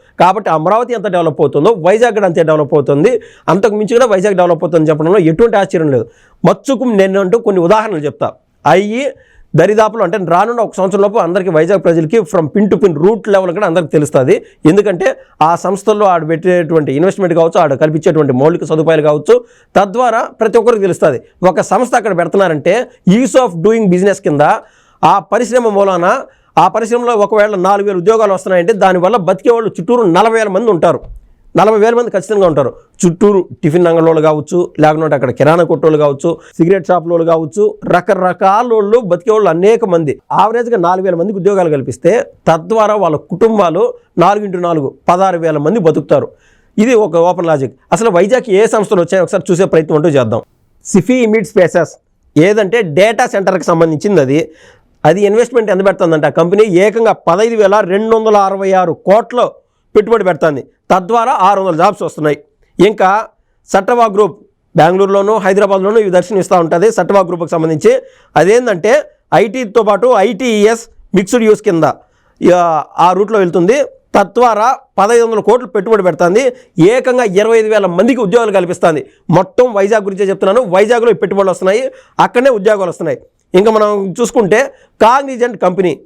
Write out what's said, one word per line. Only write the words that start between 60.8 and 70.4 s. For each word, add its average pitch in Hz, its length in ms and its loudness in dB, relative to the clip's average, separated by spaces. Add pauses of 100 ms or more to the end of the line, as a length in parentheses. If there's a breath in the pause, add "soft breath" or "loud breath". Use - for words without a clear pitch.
తద్వారా 226 360 0
ఆరు 196 300 2
వందల 180 160 -2
జాబ్స్ 185 260 0
వస్తున్నాయి. 156 340 -4 (500)
ఇంకా 208 380 0 (440)
సట్టవా 226 360 0
గ్రూప్ 202 360 -2 (340)
బెంగళూరులోను, 196 640 2
హైదరాబాద్లోను 196 600 0
ఇవి 208 120 0
దర్శనమిస్తూ 180 460 0
ఉంటుంది. 170 360 0
సట్టవా 196 280 0
గ్రూప్కి 170 280 -4
సంబంధించి 165 540 0 (340 soft breath)
అదేంటంటే 170 680 0 (300)
ఐటీతో 214 500 0
పాటు 240 340 0
ఐటీఈఎస్ 220 720 0 (260)